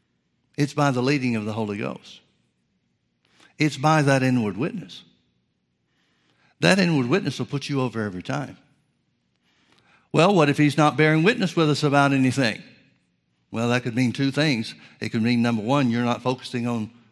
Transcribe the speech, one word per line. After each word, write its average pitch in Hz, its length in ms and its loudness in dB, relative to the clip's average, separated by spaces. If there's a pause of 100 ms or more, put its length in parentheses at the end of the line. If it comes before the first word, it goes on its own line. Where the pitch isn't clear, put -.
(580)
It's 143 160 -2
by 143 160 2
the 123 120 -2
leading 127 320 0
of 107 120 -4
the 107 80 -6
Holy 104 240 -6
Ghost. - 420 -12 (1400)
It's 147 200 0
by 156 240 4
that 135 200 4
inward 117 360 0
witness. - 440 -8 (1600)
That 180 180 4
inward 160 280 2
witness 160 320 -2
will 127 80 -6
put 143 240 -8
you 139 100 -2
over 113 220 -4
every 92 200 -6
time. 131 360 -8 (1500)
"Well, 185 220 4
what 147 160 4
if 139 80 0
he's 147 180 2
not 147 220 2
bearing 156 240 4
witness 202 340 0
with 156 140 2
us 143 120 -2
about 143 300 2
anything?" 131 500 0 (880)
Well, 117 180 -4
that 123 140 0
could 120 120 -6
mean 123 180 0
two 135 180 -2
things. 139 440 -2 (240)
It 110 120 -8
could 117 100 -2
mean, 117 220 2
number 117 180 0
one, 127 300 0
you're 120 160 -2
not 120 160 -4
focusing 127 440 -6
on 113 240 -6 (220)